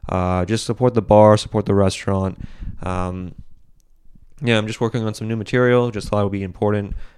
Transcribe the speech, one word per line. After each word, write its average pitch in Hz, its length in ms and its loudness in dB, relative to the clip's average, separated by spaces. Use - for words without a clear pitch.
Uh, 90 360 0
just 110 200 -2
support 120 300 0
the 113 80 2
bar, 107 340 8
support - 300 -2
the 101 80 2
restaurant. 95 640 0
Um, 90 520 -6
yeah, 117 180 2
I'm 107 80 -2
just 110 140 -8
working 117 240 -2
on 110 100 -4
some 110 140 -8
new 113 80 -4
material. 123 540 2
Just 104 180 -8
thought 104 120 0
it 104 40 2
would 98 80 -4
be 101 100 -4
important. 101 520 -2